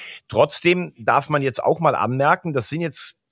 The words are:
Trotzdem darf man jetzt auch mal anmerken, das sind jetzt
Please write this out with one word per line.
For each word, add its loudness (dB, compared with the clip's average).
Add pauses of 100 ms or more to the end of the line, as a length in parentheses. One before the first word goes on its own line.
(280)
Trotzdem 2
darf 0
man 0
jetzt -4
auch 0
mal 2
anmerken, 0
das -2
sind -4
jetzt -2